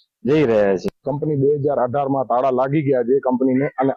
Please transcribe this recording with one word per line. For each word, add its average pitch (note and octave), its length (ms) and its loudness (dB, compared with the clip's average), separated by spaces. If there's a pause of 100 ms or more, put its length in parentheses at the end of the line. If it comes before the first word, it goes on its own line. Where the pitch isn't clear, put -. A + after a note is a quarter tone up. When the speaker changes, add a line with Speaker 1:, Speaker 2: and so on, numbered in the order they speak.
(240)
Speaker 1:
જઈ D3 220 2
રહ્યા G#2 300 2
છીએ. G2 360 -6
Speaker 2:
કંપની D3+ 240 -4
બે C#3 200 2
હજાર C#3 220 -2
અઢારમાં C3+ 460 -2
તાળા B2 260 0
લાગી C3+ 320 0
ગયા C3+ 200 0
જે B2+ 180 2
કંપનીને, B2+ 480 0
અને C3+ 300 -2